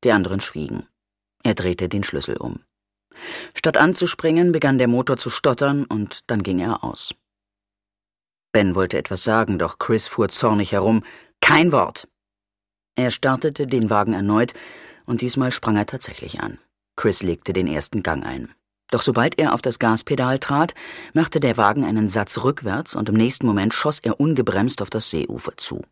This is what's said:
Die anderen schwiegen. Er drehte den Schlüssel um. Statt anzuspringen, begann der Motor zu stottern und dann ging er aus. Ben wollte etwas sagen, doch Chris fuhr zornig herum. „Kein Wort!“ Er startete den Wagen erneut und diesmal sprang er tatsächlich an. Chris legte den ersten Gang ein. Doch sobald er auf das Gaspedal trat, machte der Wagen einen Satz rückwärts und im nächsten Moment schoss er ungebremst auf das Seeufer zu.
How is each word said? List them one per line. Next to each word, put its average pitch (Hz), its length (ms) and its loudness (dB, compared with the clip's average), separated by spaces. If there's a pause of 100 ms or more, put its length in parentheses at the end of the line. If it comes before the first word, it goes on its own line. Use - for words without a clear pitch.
Die 123 60 6
anderen 98 280 2
schwiegen. - 480 -10 (560)
Er 110 120 2
drehte 90 340 -2
den 98 160 -4
Schlüssel 69 320 -6
um. - 240 -10 (920)
Statt - 220 0
anzuspringen, 170 760 4
begann 143 240 4
der 123 100 4
Motor 123 300 2
zu - 120 -6
stottern 139 560 0
und 104 420 -6
dann 107 160 -2
ging 90 160 0
er 104 240 -4
aus. - 300 -8 (1400)
Ben 98 220 4
wollte 92 220 0
etwas 90 260 -4
sagen, 110 360 2
doch 85 200 -2
Chris - 280 0
fuhr 104 220 -2
zornig 104 420 0
herum. 107 320 2 (380)
„Kein 156 300 6
Wort!“ 113 360 0 (880)
Er 123 160 0
startete 143 560 0
den 120 220 2
Wagen 107 240 2
erneut 104 400 2 (520)
und 117 160 -2
diesmal 127 300 -2
sprang 110 240 0
er 104 100 2
tatsächlich - 540 -10
an. - 200 -8 (360)
Chris - 280 0
legte 90 280 -4
den 90 160 0
ersten 78 360 -4
Gang 78 220 -2
ein. 65 280 -10 (380)
Doch 120 100 0
sobald 123 380 2
er 156 140 2
auf - 80 -2
das - 180 -4
Gaspedal 127 600 0
trat, 147 360 0 (380)
machte 160 260 2
der 123 180 2
Wagen 110 260 4
einen 107 240 2
Satz 101 300 -2
rückwärts 123 580 -2
und 107 140 -2
im 104 60 2
nächsten 120 320 2
Moment 101 260 2
schoss - 260 0
er - 200 -2
ungebremst 123 600 2
auf 98 80 -6
das 107 200 -2
Seeufer - 480 -6
zu. - 240 -8 (100)